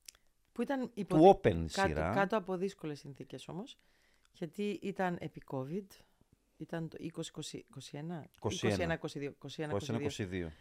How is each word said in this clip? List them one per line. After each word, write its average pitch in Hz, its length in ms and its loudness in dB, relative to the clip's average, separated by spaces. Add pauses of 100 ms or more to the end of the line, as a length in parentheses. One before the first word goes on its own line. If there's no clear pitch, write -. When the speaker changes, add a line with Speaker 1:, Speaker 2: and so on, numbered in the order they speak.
(520)
Speaker 1:
Που - 100 -6
ήταν 262 320 -2
υπό - 240 0
Speaker 2:
του 156 40 10
Speaker 1:
δι-, 185 80 12
Speaker 2:
Open 85 420 6
Speaker 1:
κάτω, 98 160 2
Speaker 2:
σειρά. 78 260 2
Speaker 1:
κάτω 196 240 2
από 185 200 -2
δύσκολες 165 420 -6
συνθήκες 135 480 -14
όμως, 175 300 -10 (540)
γιατί 202 500 -6
ήταν 185 380 -2
επί - 220 -10 (100)
covid, 147 340 -4 (720)
ήταν 165 300 -6
το 147 120 -12
είκοσι, 147 300 -8
είκοσι, - 280 -10
είκοσι - 400 -14
ένα, 160 280 -8 (100)
Speaker 2:
Είκοσι 110 320 -2
ένα. - 80 4
Speaker 1:
είκοσι 175 80 2
ένα, 165 100 0
είκοσι 156 260 -6
ένα, 143 100 -6
Speaker 2:
Είκοσι - 320 -12
ένα, 151 100 -2
Speaker 1:
είκοσι 120 200 -2
δύο, 117 100 2
Speaker 2:
είκοσι 139 240 -2
δύο. 90 360 -4